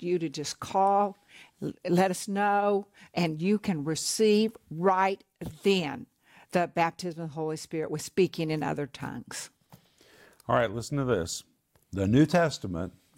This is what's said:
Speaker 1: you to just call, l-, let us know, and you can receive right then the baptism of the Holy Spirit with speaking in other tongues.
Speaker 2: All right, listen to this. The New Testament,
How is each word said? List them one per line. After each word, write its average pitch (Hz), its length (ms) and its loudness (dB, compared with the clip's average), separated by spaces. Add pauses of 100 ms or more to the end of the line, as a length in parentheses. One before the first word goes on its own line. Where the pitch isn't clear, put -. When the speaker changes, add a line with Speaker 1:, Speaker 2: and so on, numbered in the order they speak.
Speaker 1:
you 175 160 0
to 160 100 -4
just 143 300 -10
call, 196 580 2 (440)
l-, 151 120 -6 (160)
let 180 220 4
us - 160 -8
know, 202 600 0 (260)
and 160 280 -2
you 202 160 2
can 170 260 -2
receive 214 720 2 (140)
right 190 540 0 (400)
then 165 440 0 (440)
the 175 220 0
baptism 165 480 -2
of 160 80 -8
the 135 60 -12
Holy 156 220 -4
Spirit - 340 -6
with 151 100 -6
speaking 170 480 2
in 156 140 -2
other 147 240 -4
tongues. - 640 -12 (960)
Speaker 2:
All 123 80 2
right, 117 160 2
listen 117 260 -6
to 139 60 0
this. 101 400 0 (480)
The 95 160 0
New 131 180 8
Testament, 113 680 0 (240)